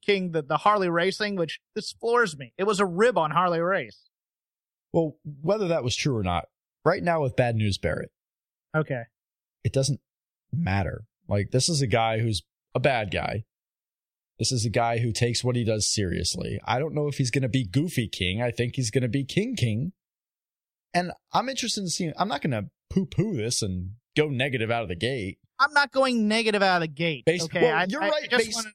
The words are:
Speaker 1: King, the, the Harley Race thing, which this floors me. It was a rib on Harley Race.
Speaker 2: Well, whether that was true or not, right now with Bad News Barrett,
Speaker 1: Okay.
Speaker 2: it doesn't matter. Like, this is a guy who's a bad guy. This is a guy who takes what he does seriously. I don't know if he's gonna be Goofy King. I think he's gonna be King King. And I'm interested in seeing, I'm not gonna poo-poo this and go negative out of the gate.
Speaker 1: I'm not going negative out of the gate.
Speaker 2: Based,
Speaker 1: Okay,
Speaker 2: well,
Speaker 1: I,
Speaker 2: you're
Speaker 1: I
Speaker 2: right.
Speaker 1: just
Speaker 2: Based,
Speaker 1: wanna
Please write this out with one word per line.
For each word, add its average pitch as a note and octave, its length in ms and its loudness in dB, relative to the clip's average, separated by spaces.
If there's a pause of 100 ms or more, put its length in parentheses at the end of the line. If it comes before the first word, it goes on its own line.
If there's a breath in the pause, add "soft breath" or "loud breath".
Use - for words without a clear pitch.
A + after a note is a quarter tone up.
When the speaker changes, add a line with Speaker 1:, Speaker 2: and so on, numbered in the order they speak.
Speaker 1:
King, F#3 320 0
the, D#3+ 100 0
the D3 140 0
Harley G3+ 320 4
Race F3 300 2
thing, G3+ 180 -2
which E3 240 -2 (160)
this - 160 -8
floors A3+ 440 0
me. B2+ 220 -14
It F#3 60 0
was G3+ 160 2
a G3+ 60 4
rib F#3+ 320 2
on D#3 120 2
Harley E3+ 300 2
Race. E3+ 480 -4 (840)
Speaker 2:
Well, E3 260 0 (240)
whether G3 260 2
that D#3+ 160 0
was A#2+ 100 0
true C3+ 220 0
or G#2+ 80 0
not, F2 240 -2 (360)
right F3+ 180 2
now E3+ 200 2
with B2+ 140 -2
Bad A#2+ 180 4
News G#2+ 240 0
Barrett, - 320 -4 (640)
Speaker 1:
Okay. D3 280 -2 (600)
Speaker 2:
it C3+ 100 0
doesn't C3+ 280 0 (520)
matter. G2+ 520 -2 (240)
Like, G2+ 220 0
this B2+ 180 2
is D#3 140 0
a C3+ 40 2
guy A2+ 320 2
who's A2+ 240 0 (320)
a B2+ 60 -2
bad A#2+ 320 2
guy. E2+ 320 -2 (920)
This A2+ 140 0
is A#2 120 0
a A#2 60 0
guy A#2 280 2
who A#2 140 0
takes A#2+ 320 0
what B2 120 0
he A#2+ 80 0
does G#2+ 260 0
seriously. - 720 -2
I A#2 140 0
don't D3+ 160 -4
know D3 140 0
if C#3 100 -4
he's B2+ 120 0
gonna C3+ 180 0
be B2+ 160 0
Goofy C3 440 0
King. F#2+ 340 -2
I A#2+ 80 0
think A#2+ 260 -2
he's A#2+ 140 -2
gonna B2+ 180 0
be C3+ 160 -2
King A3 320 0
King. B2 360 0 (1000)
And F3 200 0 (200)
I'm A3 160 2
interested A3+ 340 -4
in F3+ 60 -4
seeing, E3 300 -4
I'm F#3 100 0
not C4 140 -4
gonna A2+ 280 -2 (200)
poo-poo F#3+ 460 -4
this A2+ 260 -2
and F#2 300 -4 (240)
go D3+ 120 2
negative B2 420 -2
out A#2 120 -2
of G2 60 -8
the F#2 80 -6
gate. G#2+ 420 -4 (200)
Speaker 1:
I'm C#4 140 2
not C#4+ 180 4
going B3+ 380 2
negative G#3+ 340 2
out F#3 140 6
of E3 120 0
the D3 60 -12
gate. D#3 300 -4
Speaker 2:
Based, E3 220 2
Speaker 1:
Okay, E3 160 0
Speaker 2:
well, D#3+ 140 4
Speaker 1:
I, F3 120 2
Speaker 2:
you're F#3+ 140 -4
Speaker 1:
I G3+ 80 0
Speaker 2:
right. D4+ 200 -2
Speaker 1:
just A#3 140 4
Speaker 2:
Based, A3 120 -6
Speaker 1:
wanna A3 180 -6